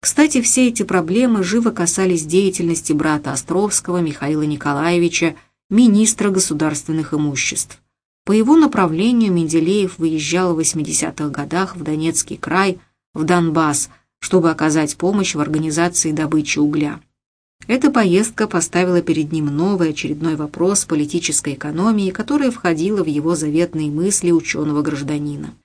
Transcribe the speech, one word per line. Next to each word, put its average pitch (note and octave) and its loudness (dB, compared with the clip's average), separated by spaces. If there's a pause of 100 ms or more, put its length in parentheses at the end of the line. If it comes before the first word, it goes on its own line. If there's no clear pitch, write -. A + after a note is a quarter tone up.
Кстати, D4 2
все B3+ 2
эти A#3 -2
проблемы F#3+ 2
живо A3+ 2
касались F3+ 0
деятельности E3+ 0
брата D3 0
Островского F3+ -2
Михаила D3+ -2
Николаевича, D#3+ 0 (340)
министра G#3+ 4
государственных D#3 -2
имуществ. - -4 (440)
По G3 0
его A3 6
направлению G#3+ 2
Менделеев E3+ 0
выезжал E3 0
в D#3+ 0
восьмидесятых D#3 -4
годах D3+ -4
в D#3+ -10
Донецкий D#3 -4
край, F#3 -2 (340)
в D3+ -4
Донбасс, D#3+ 0 (300)
чтобы E3+ 2
оказать D#3 0
помощь F#3+ -2
в D3 -2
организации D#3 0
добычи D3+ -2
угля. D3 0 (680)
Эта C4 2
поездка G#3+ 2
поставила F3 0
перед D#3+ -2
ним D#3 -2
новый E3 0
очередной D3+ -4
вопрос D#3+ -2
политической D3+ -2
экономии, F#3+ 0
которая C4 0
входила F3+ 0
в - -2
его D#3 0
заветные D#3 -2
мысли F3 0
учёного-гражданина. D3 -4 (100)